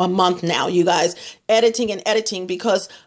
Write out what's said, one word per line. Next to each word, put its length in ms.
a 80
month 340
now, 240
you 180
guys, 300
editing 440
and 120
editing, 440
because 400